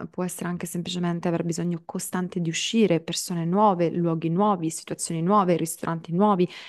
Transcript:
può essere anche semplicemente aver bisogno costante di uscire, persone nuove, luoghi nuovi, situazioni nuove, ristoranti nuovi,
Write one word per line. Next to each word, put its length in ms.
può 140
essere 240
anche 180
semplicemente 640
aver 160
bisogno 400
costante 560
di 80
uscire, 520
persone 440
nuove, 460
luoghi 400
nuovi, 400
situazioni 520
nuove, 340
ristoranti 560
nuovi, 360